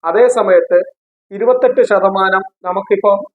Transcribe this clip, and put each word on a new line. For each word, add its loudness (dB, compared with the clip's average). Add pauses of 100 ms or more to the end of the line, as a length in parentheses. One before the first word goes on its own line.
അതേ 2
സമയത്ത് 2 (520)
ഇരുപത്തെട്ട് 0
ശതമാനം 0 (220)
നമുക്കിപ്പം -2 (160)